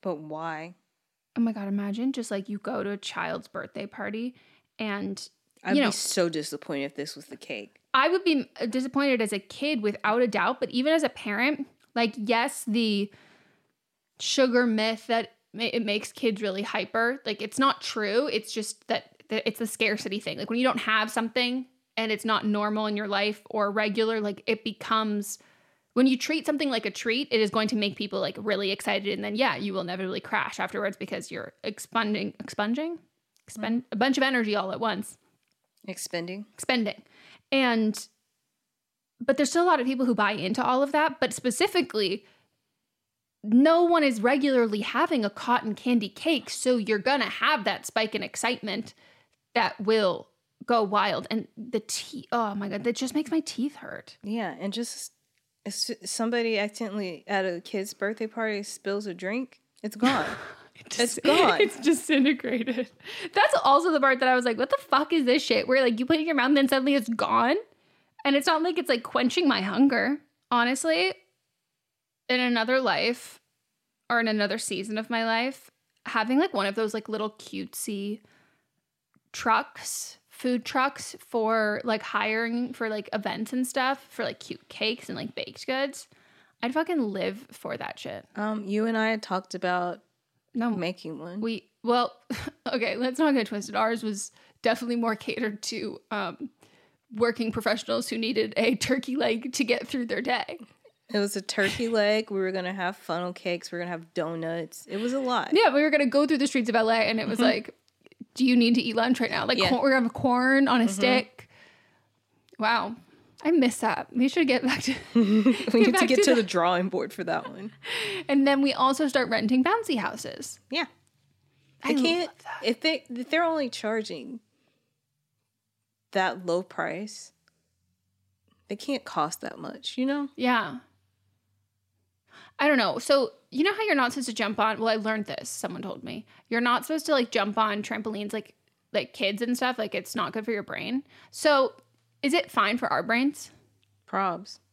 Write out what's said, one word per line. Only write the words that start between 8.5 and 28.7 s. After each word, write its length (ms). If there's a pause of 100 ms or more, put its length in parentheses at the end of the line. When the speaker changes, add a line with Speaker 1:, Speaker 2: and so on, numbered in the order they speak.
Speaker 2:
uh, 60
disappointed 560
as 100
a 80
kid 440
without 400
a 40
doubt, 320
but 120
even 200
as 120
a 60
parent, 580 (260)
like, 240
yes, 500
the 440 (1080)
sugar 460
myth 420
that 260 (200)
ma-, 180
it 140
makes 260
kids 300
really 220
hyper, 600
like, 160
it's 180
not 220
true. 460
It's 240
just 360
that, 420
that 180
it's 120
the 80
scarcity 520
thing. 200
Like, 100
when 100
you 60
don't 140
have 320
something 560 (300)
and 140
it's 140
not 200
normal 420
in 100
your 100
life 420
or 220
regular, 500
like, 260
it 160
becomes, 760 (540)
when 140
you 100
treat 280
something 240
like 160
a 60
treat, 400
it 100
is 80
going 200
to 60
make 220
people, 220
like, 200
really 320